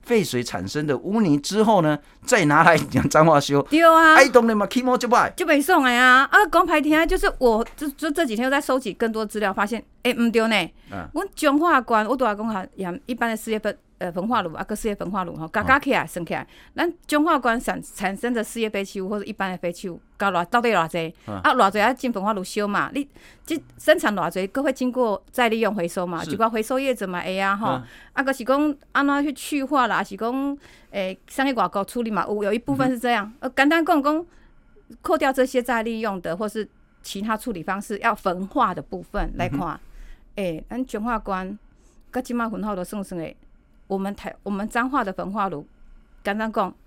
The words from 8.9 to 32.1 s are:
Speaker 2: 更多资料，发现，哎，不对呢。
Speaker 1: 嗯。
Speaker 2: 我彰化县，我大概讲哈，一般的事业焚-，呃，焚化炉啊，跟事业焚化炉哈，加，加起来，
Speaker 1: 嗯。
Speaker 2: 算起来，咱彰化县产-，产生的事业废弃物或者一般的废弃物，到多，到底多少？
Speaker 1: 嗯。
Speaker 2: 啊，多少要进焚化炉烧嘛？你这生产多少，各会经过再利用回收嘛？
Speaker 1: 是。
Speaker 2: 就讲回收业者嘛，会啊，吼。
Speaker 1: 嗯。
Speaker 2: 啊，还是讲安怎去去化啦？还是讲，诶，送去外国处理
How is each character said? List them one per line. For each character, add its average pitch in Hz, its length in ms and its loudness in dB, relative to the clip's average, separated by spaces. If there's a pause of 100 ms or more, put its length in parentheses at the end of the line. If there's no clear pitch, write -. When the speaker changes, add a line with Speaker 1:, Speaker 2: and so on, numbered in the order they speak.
Speaker 2:
更 226 180 -2
多 220 140 -4
资 208 140 -8
料， 196 140 -2
发 208 120 0
现， 214 180 -6 (200)
哎， 247 100 0
不 233 160 2
对 220 180 2
呢。 202 240 0 (200)
Speaker 1:
嗯。 - 220 -10
Speaker 2:
我 381 120 -6 (100)
彰 294 240 2
化 311 220 4
县， 220 260 0
我 247 80 0
大 240 180 0
概 202 80 -8
讲 226 60 -4
哈， 190 180 -6 (400)
一 247 80 -8
般 233 160 -4
的 220 60 -4
事 220 160 -8
业 214 80 -2
焚-， 208 160 -4 (240)
呃， 180 120 -6
焚 180 160 -6
化 233 140 0
炉 165 120 -8
啊， - 100 -10
跟 214 140 -6
事 - 100 -6
业 202 80 -2
焚 175 140 -8
化 190 140 -4
炉 170 120 -10
哈， 160 160 -10
加， 208 120 -2
加 269 160 4
起 277 120 -2
来， 175 120 2
Speaker 1:
嗯。 160 40 -8
Speaker 2:
算 170 180 -8
起 170 80 -8
来， 143 140 -8 (280)
咱 339 180 -2 (140)
彰 294 160 2
化 311 160 2
县 226 200 0
产-， 180 220 -6 (140)
产 196 200 -4
生 240 180 -4
的 220 100 -2
事 - 160 -10
业 220 100 -2
废 196 140 -4
弃 196 180 -10
物 185 80 -8
或 208 80 -4
者 196 80 -8
一 208 80 -12
般 190 180 -6
的 180 60 -8
废 175 140 -4
弃 180 180 -10
物， 165 100 -12 (180)
到 202 120 0
多， 175 160 0
到 240 160 2
底 233 100 2
多 190 80 4
少？ 165 200 -2 (280)
Speaker 1:
嗯。 104 140 -8
Speaker 2:
啊， 302 120 2
多 208 180 4
少 208 80 -2
要 233 140 4
进 247 180 -4
焚 196 100 -4
化 214 120 -2
炉 190 100 -4
烧 208 240 -4
嘛？ 185 260 -2
你 277 140 -4 (380)
这 - 140 -6 (180)
生 311 200 4
产 247 160 0
多 170 160 -2
少， 190 180 -4
各 269 140 -6
会 285 100 0
经 254 200 -4
过 226 300 -2 (100)
再 240 180 2
利 226 120 0
用 214 120 2
回 175 140 -2
收 180 180 -4
嘛？ 170 180 -6
Speaker 1:
是。 160 80 -8
Speaker 2:
就 196 60 -6
讲 226 120 0
回 220 120 -4
收 254 160 -4
业 269 160 -2
者 202 140 -6
嘛， 180 140 -6
会 190 180 -6
啊， 196 160 0
吼。 214 120 -4
Speaker 1:
嗯。 127 160 -4 (300)
Speaker 2:
啊， 269 100 -4
还 269 100 -2
是 247 100 -8
讲 285 320 0 (160)
安 254 140 0
怎 285 180 0
去 294 100 -4
去 277 300 -6
化 262 240 0
啦？ 190 100 -2
还 185 60 -2
是 196 120 -10
讲， 269 420 -4 (340)
诶， 190 260 -6 (100)
送 269 180 -2
去 277 80 0
外 202 140 0
国 196 180 -4
处 - 180 -6
理 226 80 -4